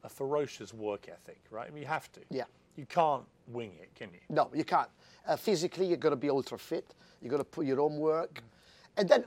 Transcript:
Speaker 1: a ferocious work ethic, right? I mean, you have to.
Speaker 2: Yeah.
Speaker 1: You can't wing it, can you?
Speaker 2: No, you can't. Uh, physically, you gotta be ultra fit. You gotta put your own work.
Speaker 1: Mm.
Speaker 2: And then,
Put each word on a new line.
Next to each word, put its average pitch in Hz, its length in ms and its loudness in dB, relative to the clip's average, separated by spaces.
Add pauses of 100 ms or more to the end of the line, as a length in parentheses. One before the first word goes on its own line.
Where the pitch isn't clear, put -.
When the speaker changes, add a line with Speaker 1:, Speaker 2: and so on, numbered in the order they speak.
Speaker 1:
a - 60 -16
ferocious 135 640 -4
work 104 340 -6
ethic, - 320 -20 (100)
right? 110 180 -10
I - 20 -16
mean, 147 120 -12
you 131 60 -10
have 156 240 -4
to. - 80 -20 (100)
Speaker 2:
Yeah. 127 140 -4 (320)
Speaker 1:
You 143 100 -12
can't 151 360 4 (240)
wing 117 340 -8
it, - 140 -20
can 104 180 -12
you? 87 60 -20 (100)
Speaker 2:
No, 151 240 2
you 147 120 0
can't. 151 240 2 (380)
Uh, 156 100 2
physically, 180 500 0
you 170 100 2
gotta 143 200 2
be 143 140 0
ultra 127 280 0
fit. - 360 -8 (280)
You 117 80 -8
gotta 139 140 0
put - 200 -6
your 135 160 2
own 151 180 2
work. 156 360 0
Speaker 1:
Mm. - 80 -16 (540)
Speaker 2:
And 202 120 2
then, 240 180 8